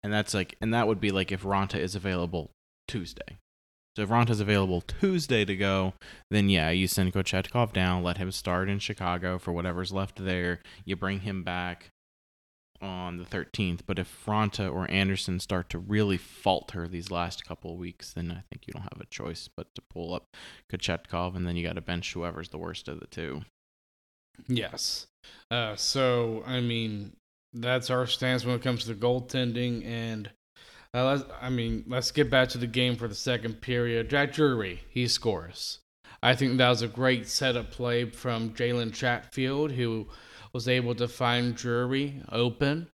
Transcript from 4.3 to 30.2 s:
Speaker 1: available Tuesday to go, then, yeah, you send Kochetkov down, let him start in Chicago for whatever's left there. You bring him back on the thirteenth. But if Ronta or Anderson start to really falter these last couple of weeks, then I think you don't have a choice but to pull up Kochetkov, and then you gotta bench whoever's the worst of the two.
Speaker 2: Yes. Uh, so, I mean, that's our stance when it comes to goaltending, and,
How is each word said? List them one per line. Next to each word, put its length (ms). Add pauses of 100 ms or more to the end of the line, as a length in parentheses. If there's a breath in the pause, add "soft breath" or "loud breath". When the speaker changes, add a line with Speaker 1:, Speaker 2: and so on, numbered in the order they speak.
Speaker 1:
available 420
Tuesday 640
to 100
go, 380 (360 loud breath)
then, 200
yeah, 180
you 180
send 280
Kochetkov 580
down, 320
let 140
him 120
start 380
in 100
Chicago 600
for 160
whatever's 360
left 320
there. 380 (240 loud breath)
You 120
bring 240
him 240
back 440 (920)
on 340
the 80
thirteenth. 640
But 120
if 280
Ronta 440
or 200
Anderson 500
start 300
to 80
really 400
falter 680
these 240
last 360
couple 260
of 60
weeks, 340
then 180
I 120 (100)
think 140
you 80
don't 80
have 180
a 60
choice 500
but 200
to 120
pull 240
up 120 (460 loud breath)
Kochetkov, 640
and 120
then 100
you 100
gotta 140
bench 320
whoever's 380
the 80
worst 300
of 120
the 60
two. 360 (1080)
Speaker 2:
Yes. 580 (440 loud breath)
Uh, 260
so, 680
I 140
mean, 520 (420)
that's 340
our 180
stance 380
when 120
it 60
comes 220
to 100
goaltending, 920
and, 420 (640 loud breath)